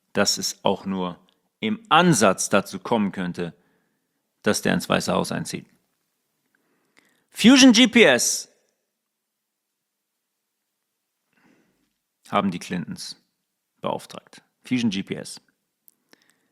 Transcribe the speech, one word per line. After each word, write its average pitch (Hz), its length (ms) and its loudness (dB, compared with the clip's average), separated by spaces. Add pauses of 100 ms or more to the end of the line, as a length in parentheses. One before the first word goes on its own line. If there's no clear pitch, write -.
(120)
dass - 260 -2
es - 260 -8
auch 101 220 -4
nur 92 340 -6 (400)
im 107 280 -6
Ansatz 143 600 2
dazu 98 320 -2
kommen 104 320 -2
könnte, 87 420 -8 (880)
dass - 200 -2
der 95 120 -4
ins 87 140 -6
Weiße 92 240 -2
Haus 90 180 -4
einzieht. - 360 -10 (1600)
Fusion 262 420 6
G 240 140 4
P 226 160 4
S - 460 2 (3750)
haben 101 200 -2
die 90 80 -8
Clintons - 640 -12 (600)
beauftragt. - 600 -12 (220)
Fusion 127 260 -2
G 190 120 -6
P - 140 -12
S. - 220 -16 (1120)